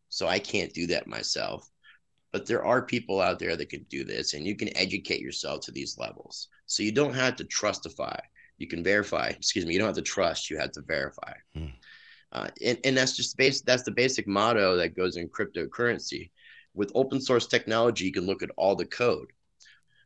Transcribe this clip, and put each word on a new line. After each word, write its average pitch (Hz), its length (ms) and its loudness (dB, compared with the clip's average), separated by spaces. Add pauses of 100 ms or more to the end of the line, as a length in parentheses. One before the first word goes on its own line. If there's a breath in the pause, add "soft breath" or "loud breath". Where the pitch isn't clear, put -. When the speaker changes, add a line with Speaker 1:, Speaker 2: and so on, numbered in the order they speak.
Speaker 1:
so - 180 -4
I 92 140 2
can't 90 340 -2
do 85 140 -2
that 85 180 0
myself. 53 640 -4 (640 soft breath)
But 98 140 -4
there - 180 2
are 120 180 4
people 117 380 -2
out 90 200 2
there 85 180 -2
that 73 120 -6
can - 200 -12
do 69 160 -6
this, 53 300 -4
and 73 120 -6
you 104 80 -2
can - 220 -6
educate 95 420 0
yourself 71 460 -6
to - 80 -12
these 69 240 -8
levels. - 500 -10 (180)
So - 160 -2
you 107 120 2
don't 139 200 2
have 127 220 2
to - 80 -8
trustify. - 760 -4 (400 soft breath)
You 82 100 -8
can 85 180 -4
verify. 98 420 2
Excuse - 380 0
me, 82 80 0
you 92 60 4
don't 107 100 4
have 82 80 -2
to - 40 0
trust, - 480 0
you 78 80 -4
have 71 140 -2
to 73 100 -12
verify. 71 520 -4 (200)
Speaker 2:
Hmm. 80 120 -6 (680 loud breath)
Speaker 1:
Uh, 50 160 -6 (160)
and, 120 200 2
and 135 140 4
that's 127 200 4
just - 200 -4
bas-, 135 240 4
that's 127 220 2
the 110 80 -4
basic 120 360 2
motto 101 500 4
that 82 180 0
goes 92 220 0
in 85 100 -6
cryptocurrency. 87 1000 -4 (440 loud breath)
With 101 220 -2
open 135 240 2
source 120 280 4
technology, 113 580 2
you 92 80 0
can 92 120 -2
look 95 160 -2
at 85 140 -6
all 95 200 4
the 82 100 -2
code. - 460 0 (760 soft breath)